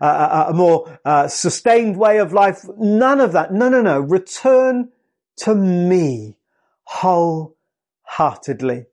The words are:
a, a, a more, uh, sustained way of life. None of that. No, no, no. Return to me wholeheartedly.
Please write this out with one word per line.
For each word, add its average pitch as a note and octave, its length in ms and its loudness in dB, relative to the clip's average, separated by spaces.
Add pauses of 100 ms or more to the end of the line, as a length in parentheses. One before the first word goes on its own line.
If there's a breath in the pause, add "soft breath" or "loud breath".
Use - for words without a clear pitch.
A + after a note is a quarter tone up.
a, D3+ 60 0
a, D3+ 440 0
a D#3+ 40 -4
more, E3 500 0
uh, C#3+ 220 2
sustained A3 680 0
way G#3+ 220 2
of F3+ 140 -2
life. G3 320 0 (140)
None A#3 420 2
of G#3 120 2
that. E3 200 -2
No, A#3 160 0
no, B3+ 140 2
no. D#3 160 0
Return B3 920 0 (460)
to A3 140 -2
me F3 840 0 (480)
wholeheartedly. D#3 2000 -4